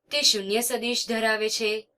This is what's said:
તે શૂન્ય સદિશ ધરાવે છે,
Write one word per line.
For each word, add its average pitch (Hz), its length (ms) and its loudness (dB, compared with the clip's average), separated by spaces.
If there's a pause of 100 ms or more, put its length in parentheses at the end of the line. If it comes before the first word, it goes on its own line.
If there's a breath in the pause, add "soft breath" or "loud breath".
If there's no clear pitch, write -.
(120)
તે 294 100 0
શૂન્ય 214 400 2
સદિશ 233 480 -2
ધરાવે 220 400 0
છે, 220 380 -2 (100)